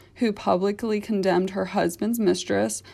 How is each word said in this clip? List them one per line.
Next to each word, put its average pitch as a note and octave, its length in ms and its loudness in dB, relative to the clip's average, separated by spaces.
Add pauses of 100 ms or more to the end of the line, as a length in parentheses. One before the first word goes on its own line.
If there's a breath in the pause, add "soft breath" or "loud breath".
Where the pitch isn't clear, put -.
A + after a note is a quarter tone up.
(160 soft breath)
who A#3 140 0
publicly G3+ 680 0
condemned F#3+ 500 0
her F#3+ 140 -2
husband's G#3 560 -2
mistress, G3+ 640 0 (120)